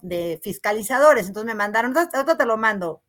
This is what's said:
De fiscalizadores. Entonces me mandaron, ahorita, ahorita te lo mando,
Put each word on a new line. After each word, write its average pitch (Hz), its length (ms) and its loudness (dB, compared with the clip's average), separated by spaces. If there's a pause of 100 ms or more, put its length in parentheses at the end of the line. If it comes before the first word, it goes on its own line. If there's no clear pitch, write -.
De 170 420 -6
fiscalizadores. 220 840 2
Entonces 208 180 -8
me 226 80 -6
mandaron, 220 420 -2
ahorita, 330 220 0
ahorita 285 220 2
te 277 80 4
lo 220 100 0
mando, 202 520 -2